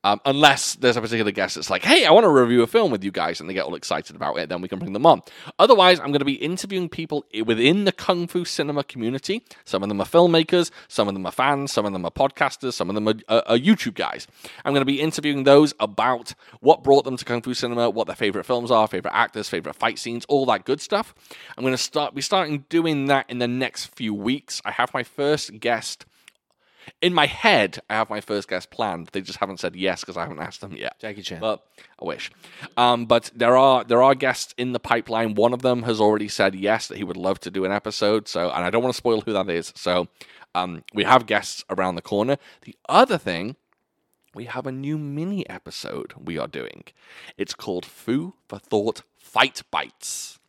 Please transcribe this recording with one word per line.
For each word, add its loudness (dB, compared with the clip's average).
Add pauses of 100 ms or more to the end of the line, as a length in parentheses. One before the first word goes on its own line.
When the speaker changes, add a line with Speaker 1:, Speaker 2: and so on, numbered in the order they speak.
Speaker 1:
Um, 2
unless 2
there's 2
a -2
particular 0
guest -4
that's -8
like, 0
"Hey, 4
I 6
wanna 8
review 6
a 4
film 2
with -4
you -4
guys," -4
and -12
they -6
get -2
all -8
excited -8
about -4
it, -6
then -6
we -10
can -8
bring -8
them -2
on. 6 (380)
Otherwise, 8
I'm -6
gonna 0
be 0
interviewing -6
people -8 (100)
i-, -2
within 4
the 2
Kung -2
Fu -6
cinema -4
community. -6 (240)
Some -2
of -4
them -2
are -2
filmmakers, 4 (180)
some 0
of -2
them -8
are -6
fans, -2
some 0
of -4
them -6
are -4
podcasters, -2
some -6
of -6
them 0
are, 2 (140)
are, 2
are 2
YouTube 2
guys. -8 (380)
I'm -2
gonna 2
be -2
interviewing -4
those 8
about -2 (280)
what 4
brought 4
them -6
to -14
Kung -4
Fu -8
cinema, -2
what -4
their -10
favorite -2
films -2
are, 4
favorite -6
actors, 0
favorite -8
fight -2
scenes, -8
all 2
that 0
good -4
stuff. -4 (440)
I'm -10
gonna 0
start, -4
be -8
starting -2
doing 0
that 2
in -8
the 0
next -4
few -4
weeks. -6
I -4
have -2
my -4
first -4
guest -4 (960)
in 2
my 4
head, 2 (100)
I -4
have -2
my -8
first -6
guest -8
planned. -6
They -6
just -14
haven't -6
said -6
yes -4
'cause -14
I -6
haven't -12
asked -12
them -16
yet. -12
Speaker 2:
Jackie -14
Chan. -12
Speaker 1:
But -4 (360)
I -12
wish. -8 (460)
Um, 2
but 2
there 4
are, 6
there 4
are 6
guests -4
in -4
the -4
pipeline. -2
One 4
of -6
them 0
has -2
already 4
said 0
yes, -2
that -12
he -8
would -8
love -2
to -10
do -2
an -2
episode. -2
So, -2
and -4
I -2
don't 0
wanna -2
spoil 0
who -8
that -2
is. -4
So, -2 (460)
um, -6 (100)
we -2
have 4
guests -2
around 0
the -8
corner. -2 (240)
The -20 (140)
other 4
thing, -6 (800)
we -14
have -10
a -8
new -8
mini -8
episode -14
we -10
are -6
doing. -14 (520)
It's -6
called -8
Foo -6 (140)
for -14
Thought -4 (140)
Fight 0
Bites. -10 (100)